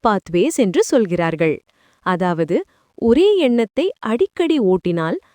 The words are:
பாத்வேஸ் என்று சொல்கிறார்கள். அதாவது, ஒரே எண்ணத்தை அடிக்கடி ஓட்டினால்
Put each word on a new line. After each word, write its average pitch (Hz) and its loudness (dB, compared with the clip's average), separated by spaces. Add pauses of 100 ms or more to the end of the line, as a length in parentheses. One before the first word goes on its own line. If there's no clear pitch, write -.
பாத்வேஸ் 196 0
என்று 226 0
சொல்கிறார்கள். 170 -2 (360)
அதாவது, 175 -2 (320)
ஒரே 339 2
எண்ணத்தை 254 0
அடிக்கடி 311 -2
ஓட்டினால் 180 -2 (160)